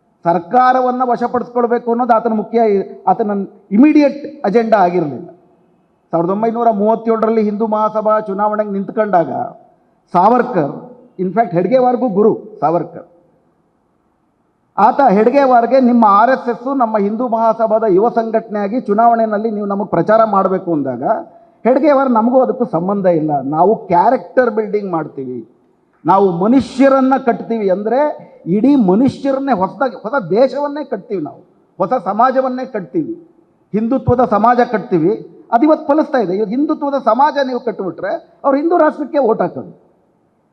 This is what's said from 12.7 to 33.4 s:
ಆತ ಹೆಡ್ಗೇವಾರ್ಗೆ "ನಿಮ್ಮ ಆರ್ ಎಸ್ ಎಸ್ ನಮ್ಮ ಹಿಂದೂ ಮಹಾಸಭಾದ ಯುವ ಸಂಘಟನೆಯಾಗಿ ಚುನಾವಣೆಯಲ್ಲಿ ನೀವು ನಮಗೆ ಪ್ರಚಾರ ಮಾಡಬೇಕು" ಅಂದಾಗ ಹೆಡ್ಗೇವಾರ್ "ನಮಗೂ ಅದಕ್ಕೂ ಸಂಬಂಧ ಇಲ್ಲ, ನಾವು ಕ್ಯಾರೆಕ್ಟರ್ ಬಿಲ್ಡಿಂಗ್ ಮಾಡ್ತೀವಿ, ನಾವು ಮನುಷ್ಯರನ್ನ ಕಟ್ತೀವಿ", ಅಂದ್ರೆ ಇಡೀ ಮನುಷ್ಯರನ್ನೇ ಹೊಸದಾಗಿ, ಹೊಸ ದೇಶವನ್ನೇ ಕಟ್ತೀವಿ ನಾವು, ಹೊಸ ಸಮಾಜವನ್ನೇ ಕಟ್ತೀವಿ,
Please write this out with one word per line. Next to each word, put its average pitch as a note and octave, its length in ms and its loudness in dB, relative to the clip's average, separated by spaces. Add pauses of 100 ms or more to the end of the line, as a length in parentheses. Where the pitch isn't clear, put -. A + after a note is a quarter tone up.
ಆತ A3+ 220 4 (100)
ಹೆಡ್ಗೇವಾರ್ಗೆ B3 680 4
"ನಿಮ್ಮ A#3+ 280 4
ಆರ್ G#3+ 220 4
ಎಸ್ B3+ 180 -2
ಎಸ್ B3 280 -6
ನಮ್ಮ A3+ 220 0
ಹಿಂದೂ G#3+ 300 -2
ಮಹಾಸಭಾದ A3+ 600 0
ಯುವ G3 200 2
ಸಂಘಟನೆಯಾಗಿ A3 720 -4
ಚುನಾವಣೆಯಲ್ಲಿ A3 720 0
ನೀವು G#3 160 -6
ನಮಗೆ G3+ 220 -4
ಪ್ರಚಾರ G3+ 360 2
ಮಾಡಬೇಕು" F#3+ 480 0
ಅಂದಾಗ C3 300 -4 (640)
ಹೆಡ್ಗೇವಾರ್ C4+ 460 2
"ನಮಗೂ A#3+ 300 2
ಅದಕ್ಕೂ A3+ 240 0
ಸಂಬಂಧ F#3 420 -2
ಇಲ್ಲ, D3+ 340 0
ನಾವು D#3+ 460 0
ಕ್ಯಾರೆಕ್ಟರ್ A3 640 0
ಬಿಲ್ಡಿಂಗ್ G#3 420 -4
ಮಾಡ್ತೀವಿ, C#3 560 -8 (580)
ನಾವು F#3+ 240 4
ಮನುಷ್ಯರನ್ನ C4 840 2 (120)
ಕಟ್ತೀವಿ", G#3+ 440 -2
ಅಂದ್ರೆ A3 580 -2 (180)
ಇಡೀ G#3+ 300 2
ಮನುಷ್ಯರನ್ನೇ C4 760 0
ಹೊಸದಾಗಿ, B3+ 440 -2
ಹೊಸ A3 160 -12 (180)
ದೇಶವನ್ನೇ C#4 540 0
ಕಟ್ತೀವಿ G3 380 -8
ನಾವು, - 160 -12 (400)
ಹೊಸ F3+ 140 -4 (120)
ಸಮಾಜವನ್ನೇ B3+ 600 0
ಕಟ್ತೀವಿ, E3+ 640 -8 (440)